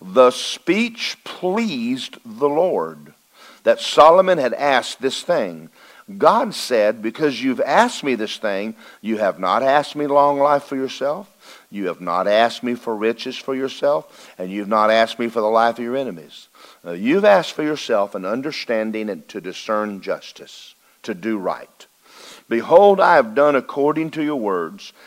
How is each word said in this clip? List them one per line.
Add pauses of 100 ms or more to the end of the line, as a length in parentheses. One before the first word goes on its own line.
The
speech
pleased
the
Lord, (500)
that
Solomon
had
asked
this
thing. (480)
God
said,
"Because
you've
asked
me
this
thing, (260)
you
have
not
asked
me
long
life
for
yourself, (440)
you
have
not
asked
me
for
riches
for
yourself,
and
you've
not
asked
me
for
the
life
of
your
enemies. (380)
Uh,
you've
asked
for
yourself
an
understanding
and
to
discern
justice, (280)
to
do
right. (640)
Behold,
I
have
done
according
to
your
words. (140)